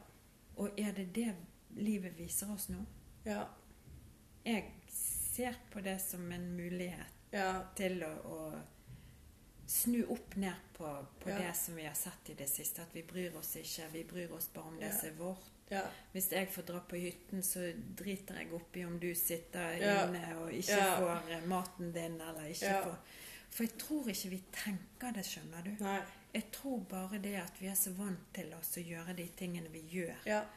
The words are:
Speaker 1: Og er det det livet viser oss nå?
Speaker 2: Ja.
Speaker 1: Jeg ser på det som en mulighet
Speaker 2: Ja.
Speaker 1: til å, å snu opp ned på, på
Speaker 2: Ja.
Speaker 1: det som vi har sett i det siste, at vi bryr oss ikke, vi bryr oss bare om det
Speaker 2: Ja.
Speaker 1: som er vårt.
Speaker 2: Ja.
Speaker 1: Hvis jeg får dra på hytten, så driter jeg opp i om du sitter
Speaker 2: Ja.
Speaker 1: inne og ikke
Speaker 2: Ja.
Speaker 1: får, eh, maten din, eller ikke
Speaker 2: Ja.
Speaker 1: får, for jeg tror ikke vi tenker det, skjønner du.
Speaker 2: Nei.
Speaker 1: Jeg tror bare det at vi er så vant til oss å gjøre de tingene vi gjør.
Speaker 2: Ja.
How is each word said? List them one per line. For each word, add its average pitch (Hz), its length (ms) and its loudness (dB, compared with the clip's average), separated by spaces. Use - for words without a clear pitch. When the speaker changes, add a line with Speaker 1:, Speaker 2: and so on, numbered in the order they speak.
Speaker 1:
Og 202 220 2
er 208 120 4
det 185 220 -2
det 226 220 2
livet 196 400 2
viser 175 380 -2
oss - 160 -2
nå? 185 160 -2
Speaker 2:
Ja. 208 220 0
Speaker 1:
Jeg 220 200 4
ser - 680 0
på 208 100 -4
det 190 200 2
som 180 300 -2
en 175 240 -2
mulighet 175 520 0
Speaker 2:
Ja. 185 320 4
Speaker 1:
til 185 280 4
å, 156 220 -2
å 156 360 -4
snu 240 440 6
opp - 260 -2
ned 190 160 4
på, 143 320 -4
på - 100 -4
Speaker 2:
Ja. 202 80 0
Speaker 1:
det 175 180 2
som 170 200 0
vi 160 80 -4
har 147 120 -4
sett - 340 -4
i 156 40 -8
det 139 160 -4
siste, - 320 0
at 165 120 -10
vi 165 100 -4
bryr 175 340 -2
oss - 180 -4
ikke, 160 360 -4
vi 165 120 -4
bryr 170 300 -4
oss 165 200 -4
bare 160 140 -8
om 160 120 -8
det - 120 -4
Speaker 2:
Ja. - 80 2
Speaker 1:
som 160 100 0
er 156 40 -8
vårt. 180 360 -4
Speaker 2:
Ja. 190 160 2
Speaker 1:
Hvis 185 160 4
jeg 190 200 4
får 175 160 -4
dra 175 140 -4
på - 220 -4
hytten, 175 400 -2
så 180 320 2
driter 190 420 -2
jeg 165 160 -4
opp 170 240 -6
i 180 60 -2
om 170 160 -2
du 175 160 2
sitter 170 640 2
Speaker 2:
Ja. 196 300 8
Speaker 1:
inne 170 300 0
og 165 140 -2
ikke 202 260 6
Speaker 2:
Ja. 190 220 10
Speaker 1:
får, 170 320 4
eh, 165 140 0
maten 180 480 2
din, 165 280 0
eller 160 280 -4
ikke 175 200 -4
Speaker 2:
Ja. 196 140 6
Speaker 1:
får, 170 140 -2
for - 140 0
jeg 226 140 2
tror 302 300 2
ikke 190 220 2
vi 190 220 -2
tenker 220 640 -2
det, 196 120 0
skjønner 160 380 -6
du. 208 200 0
Speaker 2:
Nei. 196 180 4
Speaker 1:
Jeg - 180 0
tror 262 280 0
bare 190 320 0
det 202 140 0
at 175 260 -2
vi 190 60 -2
er 196 80 2
så 190 200 6
vant 196 380 -2
til 160 200 -4
oss 165 240 -4
å 175 100 -2
gjøre 170 280 -4
de 175 140 -4
tingene 175 420 -2
vi 160 100 -8
gjør. 170 340 0
Speaker 2:
Ja. 214 200 4